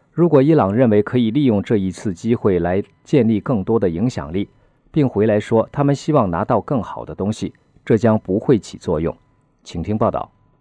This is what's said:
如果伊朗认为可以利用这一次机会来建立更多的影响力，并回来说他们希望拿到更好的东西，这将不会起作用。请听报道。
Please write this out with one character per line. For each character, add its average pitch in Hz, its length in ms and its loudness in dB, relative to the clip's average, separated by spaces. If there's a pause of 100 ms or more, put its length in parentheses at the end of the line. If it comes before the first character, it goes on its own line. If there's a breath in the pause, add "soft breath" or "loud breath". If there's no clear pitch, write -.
(120)
如 170 160 2
果 143 140 6
伊 151 100 4
朗 104 220 2
认 120 160 2
为 104 120 4
可 - 140 -6
以 117 140 0
利 143 140 0
用 104 180 2
这 113 160 0
一 95 120 -2
次 98 220 -6
机 110 220 -2
会 101 240 2
来 90 260 -2 (180)
建 127 240 2
立 110 140 2
更 104 240 -4
多 110 160 0
的 98 80 2
影 90 220 -2
响 73 200 -8
力， 95 200 -6 (400)
并 143 180 2
回 101 180 2
来 107 140 2
说 113 320 0
他 143 100 -2
们 143 120 2
希 - 180 -4
望 117 180 2
拿 85 140 -2
到 113 160 0
更 127 220 -4
好 - 200 -12
的 73 120 -14
东 98 180 -2
西， - 220 -8 (320)
这 113 120 4
将 110 200 2
不 95 200 -2
会 120 200 2
起 - 200 -12
作 82 200 -4
用。 80 160 -4 (480)
请 85 200 -10
听 104 160 -4
报 107 120 0
道。 - 200 -6 (300)